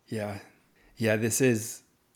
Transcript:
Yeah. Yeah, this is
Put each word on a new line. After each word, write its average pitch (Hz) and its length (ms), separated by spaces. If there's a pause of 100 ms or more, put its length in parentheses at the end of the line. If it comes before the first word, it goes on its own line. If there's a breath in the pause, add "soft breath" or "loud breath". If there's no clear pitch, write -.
Yeah. 104 300 (580 soft breath)
Yeah, 110 200
this 113 260
is 113 400 (340)